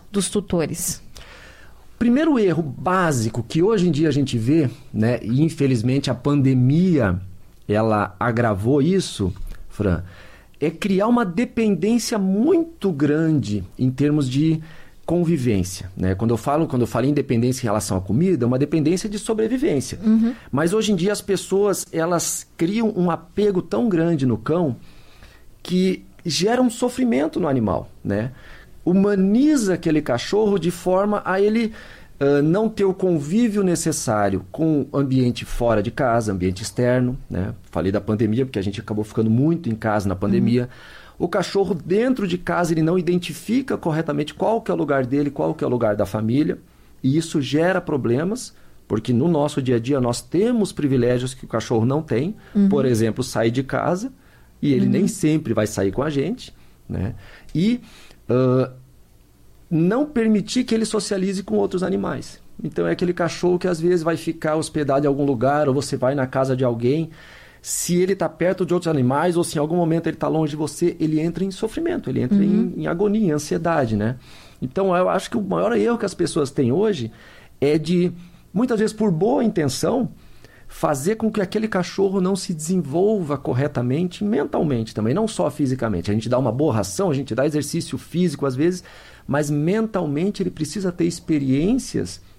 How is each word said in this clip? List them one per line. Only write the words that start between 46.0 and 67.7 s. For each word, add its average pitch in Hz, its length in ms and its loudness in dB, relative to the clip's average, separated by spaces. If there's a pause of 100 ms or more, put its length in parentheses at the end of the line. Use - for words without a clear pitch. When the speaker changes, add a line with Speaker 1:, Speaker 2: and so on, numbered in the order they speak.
Speaker 2:
família. 110 520 0 (440)
E 135 160 2
isso 160 240 -2
gera 160 360 0
problemas, 147 760 -2 (340)
porque 110 240 -2
no 127 160 4
nosso 147 320 0
dia 127 160 2
a - 20 4
dia 131 220 0
nós 120 220 -2
temos 214 500 0
privilégios 127 640 0
que - 100 -16
o - 40 -16
cachorro 113 360 0
não 139 180 2
tem. 156 320 -2 (200)
Speaker 1:
Uhum. 196 160 4
Speaker 2:
Por 135 160 2
exemplo, 113 360 2
sair 113 280 0
de 127 120 -2
casa, 160 480 -2 (520)
e 147 100 2
ele 127 140 4
Speaker 1:
Uhum. 127 60 4
Speaker 2:
nem 190 140 2
sempre 156 460 0
vai 107 140 2
sair 98 260 -2
com 127 100 -2
a 151 60 -2
gente, 151 460 -4 (340)
né? 92 260 -4 (400)
E, 214 280 0 (440)
ah, 127 460 2 (960)
não 190 360 2
permitir 226 580 0
que 226 100 0
ele 220 120 0
socialize 196 560 -2
com 214 140 -4
outros 190 260 0
animais. 185 580 -4 (240)
Então 175 220 -2
é 165 60 2
aquele 175 200 0
cachorro 175 460 0
que 185 100 -2
às 175 100 -2
vezes 175 240 2
vai 165 140 0
ficar 160 400 -2
hospedado 147 480 0
em 143 40 4
algum 143 180 2
lugar, 139 420 2
ou 131 60 2
você 135 240 -2
vai 131 160 2
na 131 120 0
casa 135 300 0
de 131 80 0
alguém, 127 460 0 (520)
se - 340 -4